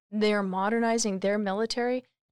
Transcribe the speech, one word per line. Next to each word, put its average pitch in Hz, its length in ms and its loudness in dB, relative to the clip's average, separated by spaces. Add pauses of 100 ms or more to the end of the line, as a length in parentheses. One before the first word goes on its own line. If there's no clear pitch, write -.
(100)
they're 208 320 2
modernizing 214 800 0
their 202 180 2
military 226 640 -2 (280)